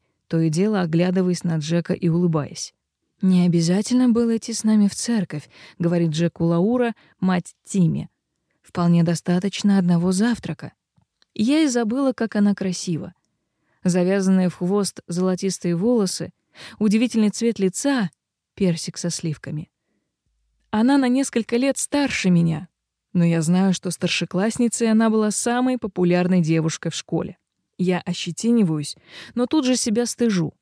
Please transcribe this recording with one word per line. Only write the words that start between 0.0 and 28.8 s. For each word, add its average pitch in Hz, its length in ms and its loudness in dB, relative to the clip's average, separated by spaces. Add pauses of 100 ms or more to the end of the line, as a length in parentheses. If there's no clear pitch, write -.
то 165 120 -2
и 165 100 2
дело 190 320 0
оглядываясь 180 600 0
на 165 140 -2
Джека 165 360 -2
и - 160 -2
улыбаясь. 160 640 -2 (480)
«Не 185 240 4
обязательно 185 640 2
было 226 280 2
идти 226 160 -8
с - 100 -8
нами 214 240 4
в 196 80 -2
церковь», — 190 540 -4 (300)
говорит 170 300 2
Джеку 165 340 -2
Лаура, 214 500 2 (260)
мать 185 440 -2
Тимми. 160 460 0 (520)
«Вполне 170 420 2
достаточно 185 720 0
одного 180 340 2
завтрака». 196 640 -2 (600)
Я 277 280 2
и 311 60 4
забыла, 247 460 0
как 226 220 -4
она 202 180 4
красива. 185 600 -6 (720)
Завязанные 185 640 2
в - 60 -10
хвост 190 520 -2
золотистые 180 680 -2
волосы, 190 580 -2 (460)
удивительный 220 500 2
цвет 226 300 -2
лица — 202 500 0 (440)
персик 175 440 -2
со 175 120 -6
сливками. 156 600 -8 (1000)
Она 240 260 4
на 269 100 2
несколько 247 500 0
лет 262 200 0
старше - 520 -2
меня, 170 380 2 (460)
но 175 100 2
я 170 180 2
знаю, 185 320 2
что 180 180 -6
старшеклассницей 220 1000 -2
она 226 180 4
была 214 220 0
самой 247 460 -2
популярной 180 640 2
девушкой 160 480 0
в 156 60 -10
школе. - 420 -6 (400)
Я 180 220 0
ощетиниваюсь, 175 1000 -2 (380)